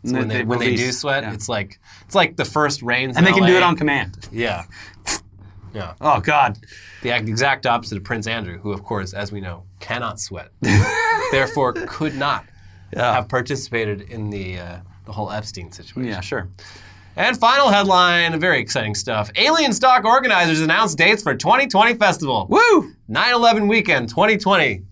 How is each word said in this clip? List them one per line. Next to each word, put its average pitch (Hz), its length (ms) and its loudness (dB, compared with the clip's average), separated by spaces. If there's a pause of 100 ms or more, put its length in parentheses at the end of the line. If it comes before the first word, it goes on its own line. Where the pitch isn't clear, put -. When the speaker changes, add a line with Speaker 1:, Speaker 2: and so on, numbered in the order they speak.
Speaker 1:
So 110 60 -8
Speaker 2:
And 127 100 -2
Speaker 1:
when 120 80 -2
Speaker 2:
they 110 120 -4
Speaker 1:
they, 120 40 -4
when 117 160 -2
they 117 160 0
do 113 80 -2
Speaker 2:
release. 123 160 -4
Speaker 1:
sweat, 139 240 -2
Speaker 2:
Yeah. 107 100 -8
Speaker 1:
it's 101 160 -10
like, 101 300 -8 (260)
it's - 80 -18
like 185 240 2
the 135 80 -2
first 147 380 -2
rains 127 340 -2
Speaker 2:
And 170 80 6
Speaker 1:
in 190 80 4
Speaker 2:
they 190 60 4
can 185 80 4
do 180 60 6
Speaker 1:
L 185 40 6
A. 185 40 4
Speaker 2:
it - 20 4
on 175 120 4
command. 139 560 -4
Speaker 1:
Yeah. 107 340 -4 (1080)
Yeah. 87 260 -10
Speaker 2:
Oh, 143 220 2
God. 131 380 2 (420)
Speaker 1:
The 127 80 -4
ac-, 117 180 -2
exact 131 380 0
opposite 113 320 -2
of 95 60 -10
Prince 110 240 -6
Andrew, 101 320 -8
who, 104 120 -8
of 98 120 -8
course, 95 300 -8
as 101 180 -10
we 104 100 -10
know, 90 220 -12 (160)
cannot 117 400 -8
sweat. - 360 -12
Speaker 2:
<laughs> 453 760 0
Speaker 1:
Therefore, 131 420 0
could - 420 -8
not 135 300 -4 (480)
Speaker 2:
Yeah. 120 200 0
Speaker 1:
have 120 140 -2
participated 117 760 -4
in 110 280 -10
the, 92 300 -8
uh, 87 180 -14 (280)
the 113 60 -16
whole 98 200 -8
Epstein 101 400 -10
situation. 123 400 -10
Speaker 2:
Yeah, 92 100 -8
sure. 95 280 -6 (680)
Speaker 1:
And 233 200 0
final 262 320 4
headline, 180 680 4
very 160 200 2
exciting 110 340 -4
stuff. 107 440 -4
Alien 294 360 2
Stock 247 300 4
organizers 208 560 2
announce 165 360 0
dates 196 280 4
for 143 100 0
twenty 226 320 2
twenty 226 280 2
festival. 151 560 0
Speaker 2:
Woo! 427 420 4 (160)
Speaker 1:
Nine 190 260 0
eleven 226 360 4
weekend, 165 400 2
twenty 208 280 2
twenty. 160 440 0 (100)